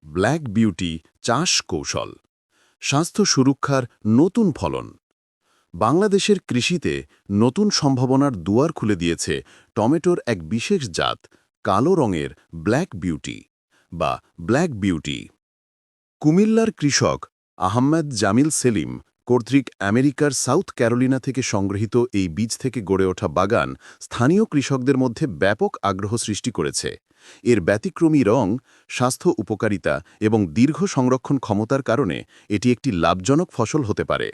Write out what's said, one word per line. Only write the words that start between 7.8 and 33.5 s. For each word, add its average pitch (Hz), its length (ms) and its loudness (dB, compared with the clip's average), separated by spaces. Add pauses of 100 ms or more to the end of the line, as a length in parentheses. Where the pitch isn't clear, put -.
দুয়ার 101 360 2
খুলে 104 240 -2
দিয়েছে 85 380 -2 (420)
টমেটোর 160 500 0
এক 113 120 -2 (100)
বিশেষ 127 420 -2
জাত, 64 280 -2 (460)
কালো 110 300 2
রঙের 90 360 0 (240)
ব্ল্যাক 104 420 -2
বিউটি 78 420 -6 (540)
বা 80 200 -2 (280)
ব্ল্যাক 131 340 0
বিউটি। 82 440 -2 (1040)
কুমিল্লার 220 500 4
কৃষক 110 460 0 (400)
আহমেদ 135 540 2
জামিল 110 380 2
সেলিম 92 400 0 (360)
কর্তৃক 123 400 2 (140)
আমেরিকার 131 560 2
সাউথ 147 380 0
ক্যারোলিনা 127 440 2
থেকে 127 240 -4
সংগৃহীত 101 540 -2 (160)
এই 95 160 2
বীজ 104 300 -4
থেকে 131 220 -6
গড়ে 95 260 0
ওঠা 92 220 -2
বাগান 87 400 0 (320)
স্থানীয় 170 440 2
কৃষকদের 135 540 0
মধ্যে 127 260 0 (120)
ব্যাপক 104 360 0 (100)
আগ্রহ 98 340 -2
সৃষ্টি 110 340 -4
করেছে। 76 400 -4 (540)
এর 120 160 6
ব্যতিক্রমী 147 640 2
রং, 110 240 4 (440)
স্বাস্থ্য 127 380 0 (100)
উপকারিতা 101 560 -2 (260)
এবং 107 280 2
দীর্ঘ 123 380 2
সংরক্ষণ 131 520 0
ক্ষমতার 110 440 -2
কারণে 110 340 0 (340)
এটি 104 200 0
একটি 123 220 -2
লাভজনক 92 600 2